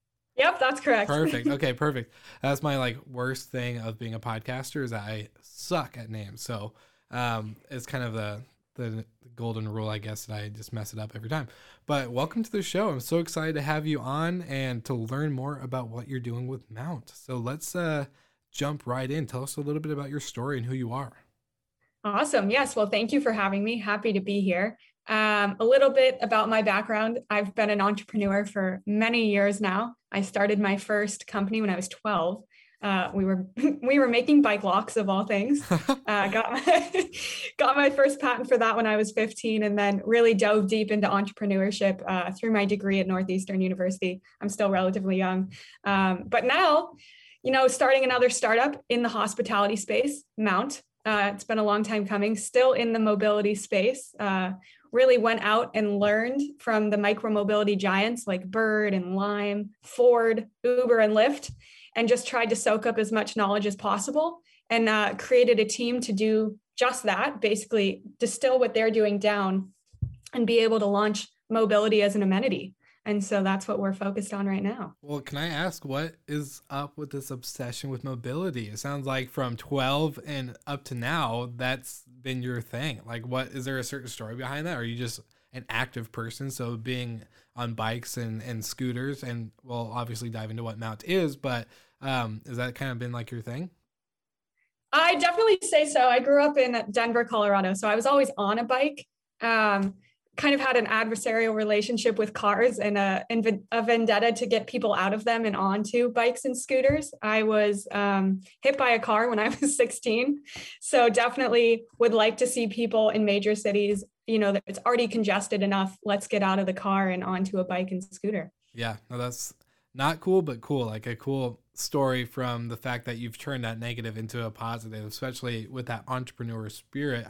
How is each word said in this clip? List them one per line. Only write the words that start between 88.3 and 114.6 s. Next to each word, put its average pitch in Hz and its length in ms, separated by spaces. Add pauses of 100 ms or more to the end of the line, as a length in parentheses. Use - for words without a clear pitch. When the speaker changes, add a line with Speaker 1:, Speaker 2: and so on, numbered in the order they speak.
Speaker 2:
and 113 220
scooters, 131 580
and 117 280 (120)
we'll 117 300
obviously 117 380
dive 110 200
into 113 140
what 110 140
Mount 113 260
is, 165 320
but, 120 320 (320)
um, 120 460
has 123 100
that 123 180
kind 135 160
of 120 80
been, 120 140
like, 120 180
your 120 120
thing? 143 260 (1200)
Speaker 1:
I 330 240
definitely 349 460
say 302 240
so. 269 220
I 247 120
grew 285 220
up 294 140
in 247 340
Denver, 233 340
Colorado, 202 500
so 196 120
I 208 100
was 233 100
always 277 320
on 208 200
a 240 60
bike. 269 420 (360)
Um, 208 540 (400)
kind 285 160
of 285 80
had 262 160
an 226 100
adversarial 220 680
relationship 214 640
with 214 140
cars 208 480
and 202 180
a, 196 320
and 220 400
a 233 120
vendetta 226 500
to 226 140
get 220 200
people 220 260
out 196 220
of 214 100
them 226 200
and 202 100
onto 214 560
bikes 240 340
and 254 140
scooters. 277 640
I 214 220
was, 208 480
um, 196 480 (200)
hit 277 160
by 262 140
a 226 80
car 226 300
when 220 100
I 220 100
<laughs> - 120
was 285 160
sixteen. 247 640 (380)
So 247 280
definitely 233 760 (140)
would 233 140
like 220 260
to 247 100
see 240 180
people 220 440
in 214 140
major 202 300
cities, 208 480 (240)
you 220 140
know, 202 100
that 196 160